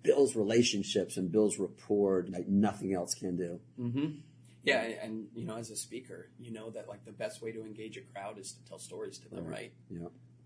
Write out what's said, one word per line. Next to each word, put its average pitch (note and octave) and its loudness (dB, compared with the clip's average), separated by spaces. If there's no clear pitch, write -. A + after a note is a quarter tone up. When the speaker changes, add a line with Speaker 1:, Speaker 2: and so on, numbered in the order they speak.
Speaker 1:
builds C3+ 6
relationships G#2+ 4
and F#2 0
builds G#2 6
rapport F#2+ 2
like F2+ -6
nothing G2 4
else F2 0
can F2+ -2
do. F2 -4
Speaker 2:
Mm-hmm. C#3 -2
Yeah, C3+ 4
and, A2+ -4
and, A2 -8
you A#2+ -6
know, A2 -6
as A2+ -8
a G#2 -12
speaker, F#2 -10
you A#2+ -14
know A2 -10
that, G#2+ -10
like, G2+ -14
the A2 -14
best G#2+ -6
way A2+ -6
to A2 -8
engage G#2+ -10
a F#2+ -12
crowd G2+ -10
is F#2+ -12
to - -20
tell E2 -14
stories G2 -10
to - -20
them, F2 -8
Speaker 1:
Right. D#2+ -8
Speaker 2:
right? - -10
Speaker 1:
Yeah. E2+ -8